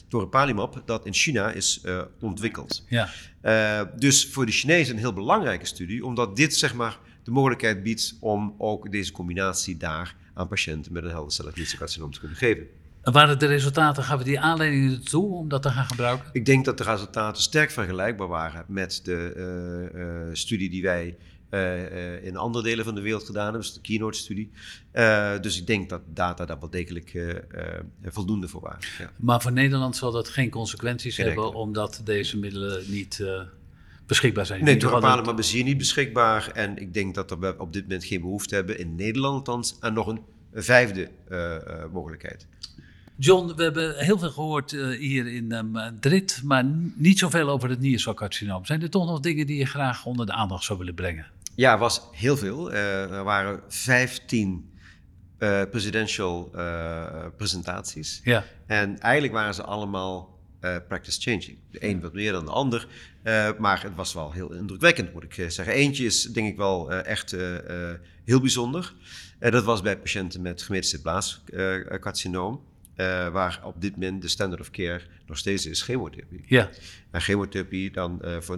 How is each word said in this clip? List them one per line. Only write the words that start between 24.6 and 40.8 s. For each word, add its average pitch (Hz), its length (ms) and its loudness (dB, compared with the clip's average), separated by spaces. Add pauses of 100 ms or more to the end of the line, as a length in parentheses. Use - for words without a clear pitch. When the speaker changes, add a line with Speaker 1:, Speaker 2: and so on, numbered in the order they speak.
Speaker 1:
Eh, 104 480 4
dus 98 200 -2
ik 87 80 -10
denk 101 220 0
dat 85 120 -8 (120)
data 87 320 -2
daar 80 140 -8
wel 80 100 -10
degelijk, 87 440 -6
eh, 85 160 -4
eh, 85 540 -10 (200)
voldoende 95 440 -4
voor 82 140 -14
waren. 71 180 -12 (200)
Ja. 90 160 -12
Speaker 2:
Maar 120 260 4
voor 123 100 0
Nederland 131 440 4
zal 123 160 -2
dat 113 180 -2
geen 127 200 0
consequenties 117 640 -4
Speaker 1:
Geen 101 100 0
Speaker 2:
hebben, 107 180 2
Speaker 1:
enkele. 110 200 -4
Speaker 2:
omdat 107 400 -4
deze 104 340 0
middelen 98 500 -4
niet, 98 320 -6
eh, 95 220 -4 (640)
beschikbaar 107 400 4
zijn. 95 140 -4
In 117 60 2
Speaker 1:
Nee, 147 80 10
Speaker 2:
ieder 123 160 6
geval 117 140 6
Speaker 1:
toripalimab 117 360 4
is 107 120 2
hier 120 120 2
niet 139 140 2
beschikbaar 113 720 2
en 101 260 -4
ik 92 160 -10
denk 95 220 -2
dat 95 160 -6
er 90 280 -4
op 87 140 -8
dit 98 80 -4
moment 92 240 -6
geen 95 160 -4
behoefte 98 340 -4
hebben, 98 240 -2
in 82 160 -6
Nederland 117 400 0
althans, 123 440 -4
aan 113 140 -2
nog 110 140 0
een 110 140 -4 (320)
vijfde, 110 560 4 (200)